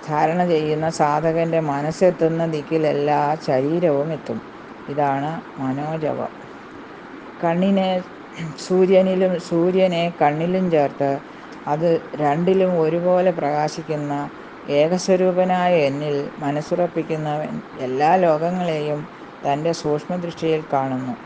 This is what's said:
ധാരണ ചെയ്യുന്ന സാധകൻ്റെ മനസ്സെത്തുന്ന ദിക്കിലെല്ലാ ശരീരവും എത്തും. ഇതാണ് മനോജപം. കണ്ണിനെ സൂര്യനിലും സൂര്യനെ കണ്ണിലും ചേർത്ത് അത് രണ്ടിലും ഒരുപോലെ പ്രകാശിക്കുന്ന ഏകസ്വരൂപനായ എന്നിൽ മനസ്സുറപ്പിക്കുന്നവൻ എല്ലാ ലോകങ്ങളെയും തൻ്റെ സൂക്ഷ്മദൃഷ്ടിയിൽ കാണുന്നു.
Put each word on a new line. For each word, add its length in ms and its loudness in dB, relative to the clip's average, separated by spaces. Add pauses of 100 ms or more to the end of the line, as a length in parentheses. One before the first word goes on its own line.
ധാരണ 440 0
ചെയ്യുന്ന 420 2
സാധകൻ്റെ 720 2
മനസ്സെത്തുന്ന 840 2
ദിക്കിലെല്ലാ 720 0 (200)
ശരീരവും 720 2
എത്തും. 260 -6 (500)
ഇതാണ് 400 0 (280)
മനോജപം. 760 -4 (1080)
കണ്ണിനെ 500 2 (720)
സൂര്യനിലും 800 4
സൂര്യനെ 720 2
കണ്ണിലും 600 2
ചേർത്ത് 400 2 (560)
അത് 220 0 (260)
രണ്ടിലും 640 2
ഒരുപോലെ 520 2
പ്രകാശിക്കുന്ന 800 -2 (560)
ഏകസ്വരൂപനായ 1120 4
എന്നിൽ 340 0 (240)
മനസ്സുറപ്പിക്കുന്നവൻ 1120 -2 (280)
എല്ലാ 360 2
ലോകങ്ങളെയും 840 0 (420)
തൻ്റെ 320 0
സൂക്ഷ്മദൃഷ്ടിയിൽ 880 -2
കാണുന്നു. 520 -2 (100)